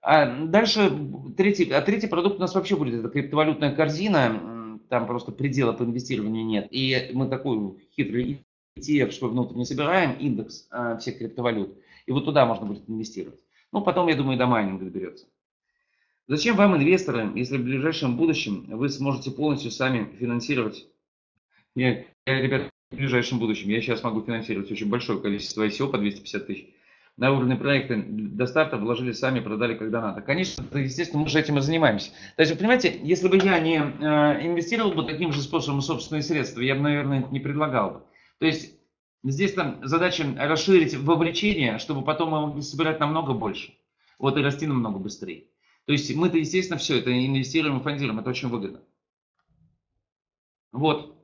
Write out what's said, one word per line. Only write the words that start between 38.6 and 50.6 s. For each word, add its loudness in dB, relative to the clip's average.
здесь 0
там -2
задача 0
расширить 4
вовлечение, 2
чтобы -6
потом 0
мы 0
могли -6
собирать -2
намного 0
больше. -6
Вот, 2
и 2
расти 0
намного 0
быстрее. -10
То 2
есть -2
мы-то, 2
естественно, 0
всё 0
это 0
инвестируем 0
и -8
фондируем. -4
Это -6
очень -4
выгодно. -6